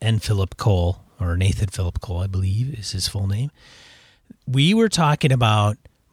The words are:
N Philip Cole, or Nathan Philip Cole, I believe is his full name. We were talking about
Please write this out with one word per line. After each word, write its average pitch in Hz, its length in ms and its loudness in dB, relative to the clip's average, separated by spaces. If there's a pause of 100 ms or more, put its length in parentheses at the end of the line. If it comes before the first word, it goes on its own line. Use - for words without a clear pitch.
N 113 160 0
Philip 98 400 -2
Cole, 92 440 0 (160)
or 87 200 -2
Nathan 95 300 0
Philip 90 340 -6
Cole, 87 160 -6
I 95 80 -2
believe 98 520 -2
is 98 120 -10
his 95 180 -4
full 98 180 -4
name. 107 240 -4 (960)
We 143 280 2
were 226 160 4
talking 147 420 2
about 107 460 2 (340)